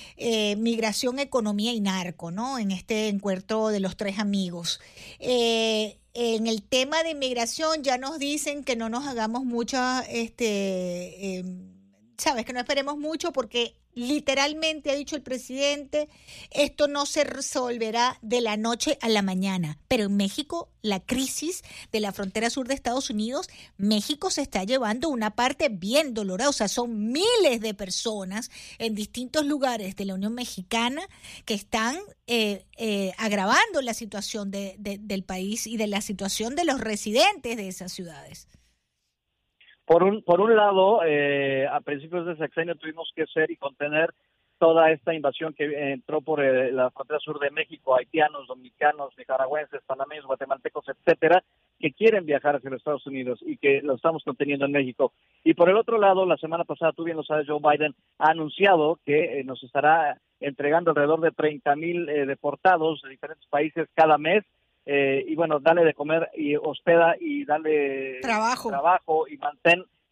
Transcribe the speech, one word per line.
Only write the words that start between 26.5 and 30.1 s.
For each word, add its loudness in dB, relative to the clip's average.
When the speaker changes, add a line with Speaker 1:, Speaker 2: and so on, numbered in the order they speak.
Speaker 1:
Son -4
miles 2
de -6
personas -6
en -4
distintos -4
lugares -2
de -6
la -6